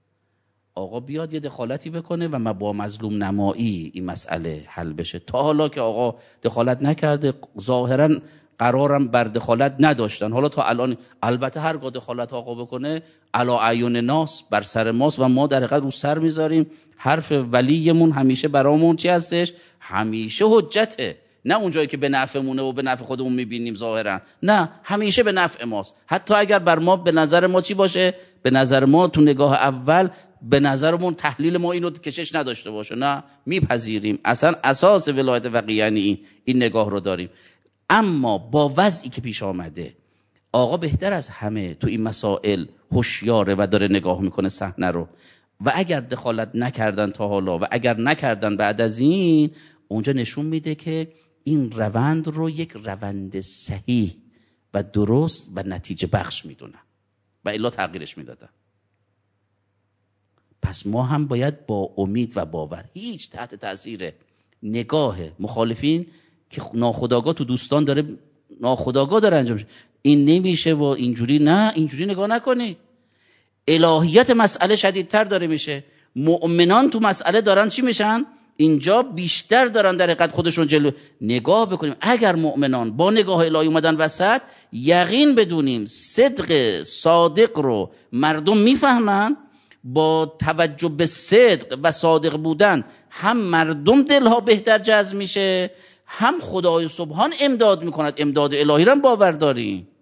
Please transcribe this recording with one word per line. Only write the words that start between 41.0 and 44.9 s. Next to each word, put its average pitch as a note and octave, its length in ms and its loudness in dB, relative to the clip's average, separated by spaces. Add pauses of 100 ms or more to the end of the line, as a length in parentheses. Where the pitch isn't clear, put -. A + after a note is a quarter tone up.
از E3+ 160 -6
همه G#2 440 -8
تو F#2+ 140 -6
این A2+ 140 -4
مسائل G#2 640 -4 (260)
هوشیاره G#2 680 0
و G2+ 140 0
داره G2+ 160 2
نگاه F#2 340 0
می‌کنه F#2+ 280 -2
صحنه F#2+ 380 -6
رو، E2+ 200 -4 (580)